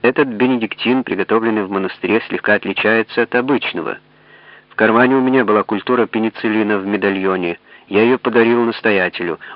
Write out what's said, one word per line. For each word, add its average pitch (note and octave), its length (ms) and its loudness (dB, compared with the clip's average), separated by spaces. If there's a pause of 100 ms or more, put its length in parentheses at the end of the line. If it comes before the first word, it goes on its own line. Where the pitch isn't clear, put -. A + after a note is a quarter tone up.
Этот C3+ 260 2
бенедиктин, A#2+ 760 -2
приготовленный A2 600 -2
в F#2+ 80 -8
монастыре, F#2+ 560 -2
слегка - 260 -2
отличается G#2+ 680 0
от - 120 -4
обычного. A#2+ 640 -2 (720)
В - 60 -18
кармане A#2 400 4
у C3+ 60 4
меня C3 220 2
была G#2 200 2
культура A#2 420 -2
пенициллина G#2+ 720 -2
в F#2+ 80 -6
медальоне. F#2+ 720 -2 (300)
Я G2+ 160 2
её B2 160 4
подарил A#2 440 2
настоятелю. F#2 760 -2 (160)